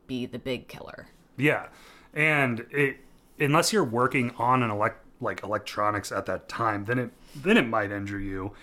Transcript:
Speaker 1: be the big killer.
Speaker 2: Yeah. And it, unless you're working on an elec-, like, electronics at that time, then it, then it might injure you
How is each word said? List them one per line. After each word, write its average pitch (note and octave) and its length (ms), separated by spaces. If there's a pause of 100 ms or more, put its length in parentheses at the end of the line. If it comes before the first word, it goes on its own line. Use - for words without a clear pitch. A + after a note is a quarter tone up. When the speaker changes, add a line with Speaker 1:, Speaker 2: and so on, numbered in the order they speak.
Speaker 1:
be B2 180
the B2+ 140
big B2 280
killer. - 400 (300)
Speaker 2:
Yeah. B2 300 (460)
And C#3+ 580
it, C#3 260 (420)
unless D3+ 340
you're G3+ 100
working B2 540
on B2 260
an A2+ 60
elec-, G#2 240 (260)
like, G2+ 240
electronics G#2 680
at G2 160
that F#2 200
time, G#2 380
then A#2+ 140
it, A#2 120 (240)
then F3 220
it C3+ 100
might G#2+ 240
injure G2+ 280
you F#2+ 440